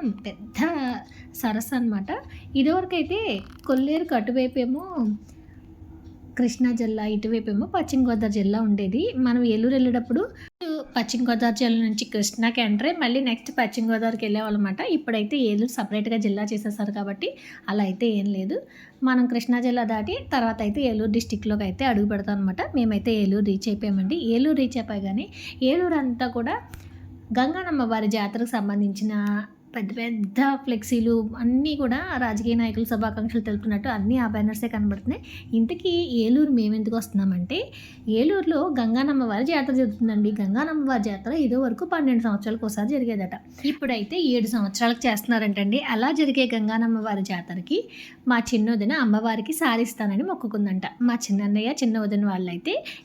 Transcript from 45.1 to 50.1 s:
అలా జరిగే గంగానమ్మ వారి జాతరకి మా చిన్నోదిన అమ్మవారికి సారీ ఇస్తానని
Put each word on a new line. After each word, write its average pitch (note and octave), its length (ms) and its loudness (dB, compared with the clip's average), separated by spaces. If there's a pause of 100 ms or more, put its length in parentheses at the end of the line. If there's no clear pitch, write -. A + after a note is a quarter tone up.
అలా A#3+ 200 2
జరిగే C4+ 440 4
గంగానమ్మ A3+ 440 2
వారి G#3 240 -2
జాతరకి F#3 640 -4 (400)
మా A#3+ 100 4
చిన్నోదిన A3+ 540 2
అమ్మవారికి A3+ 600 2
సారీ A#3+ 300 2
ఇస్తానని A3 400 0